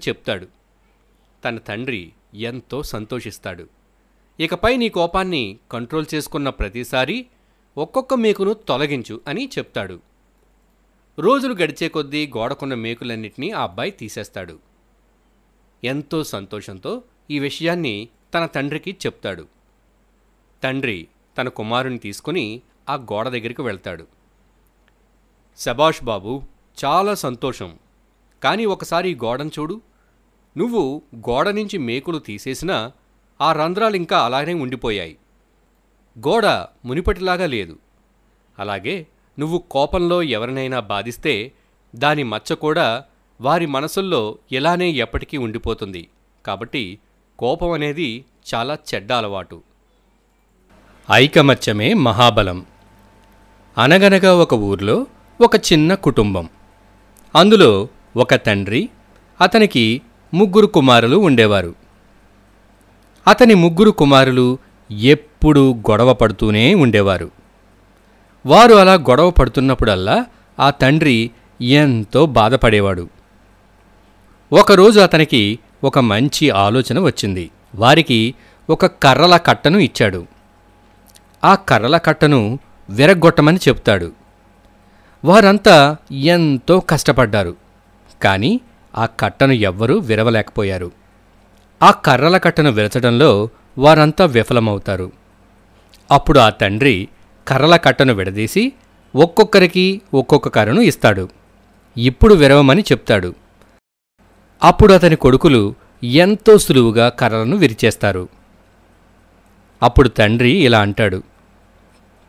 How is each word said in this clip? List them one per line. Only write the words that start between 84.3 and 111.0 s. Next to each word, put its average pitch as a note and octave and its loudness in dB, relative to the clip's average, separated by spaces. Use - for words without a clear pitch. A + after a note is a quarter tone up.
వారంతా F#3+ 6
ఎంతో D#3 0
కష్టపడ్డారు, A2 -2
కానీ G#2+ 0
ఆ A2 -2
కట్టను C3+ -2
ఎవ్వరూ A2 0
విరవలేకపోయారు. G#2+ -4
ఆ F3+ 8
కర్రల D#3 2
కట్టను E3 0
విరచడంలో A#2 0
వారంతా D3+ 4
విఫలమవుతారు. G#2+ -2
అప్పుడు C#3+ 4
ఆ A2 6
తండ్రి G#2 -2
కర్రల D3 4
కట్టను C3 2
విడదీసి G#2+ -4
ఒక్కొక్కరికి F#3 2
ఒక్కొక్క C#3 0
కర్రను A#2 0
ఇస్తాడు. G#2 0
"ఇప్పుడు C3 4
విరవమని" C#3+ 6
చెప్తాడు. G2+ -2
అప్పుడు F#3+ 6
అతని E3 6
కొడుకులు B2+ 2
ఎంతో F#3+ 4
సులువుగా A#2 2
కర్రలను A#2 -2
విరిచేస్తారు. G#2+ -2
అప్పుడు B2 2
తండ్రి A#2 0
ఇలా C3 2
అంటాడు, G2+ -4